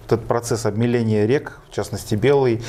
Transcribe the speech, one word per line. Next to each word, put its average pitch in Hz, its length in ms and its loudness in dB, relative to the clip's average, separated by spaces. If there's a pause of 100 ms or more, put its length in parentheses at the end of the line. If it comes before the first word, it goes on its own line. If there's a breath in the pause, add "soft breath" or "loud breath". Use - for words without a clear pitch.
этот 113 180 0
процесс 117 420 -2
обмеления 110 600 2
рек, 143 320 0 (120)
в - 40 -20
частности 104 400 -6
Белой, 123 540 2